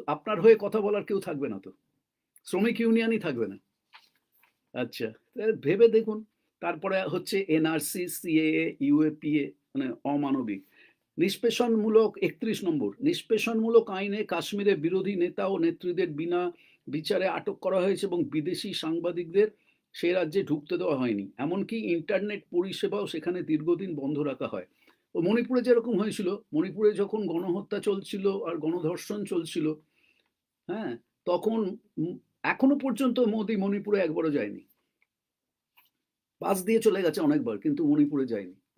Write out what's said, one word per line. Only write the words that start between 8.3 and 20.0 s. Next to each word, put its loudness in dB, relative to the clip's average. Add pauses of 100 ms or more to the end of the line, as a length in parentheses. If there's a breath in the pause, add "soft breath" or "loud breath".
ইউএপিএ, 2 (280)
মানে -2 (120)
অমানবিক। -2 (540 soft breath)
নিষ্পেষণমূলক 2
একত্রিশ -2
নম্বর, 0
নিষ্পেষণমূলক 2
আইনে -4
কাশ্মীরে 0
বিরোধী -2
নেতা -2
ও 0
নেত্রীদের -2
বিনা -2 (340 soft breath)
বিচারে -2
আটক -6
করা 0
হয়েছে 0
এবং 0
বিদেশি -4
সাংবাদিকদের 0 (440)
সে 0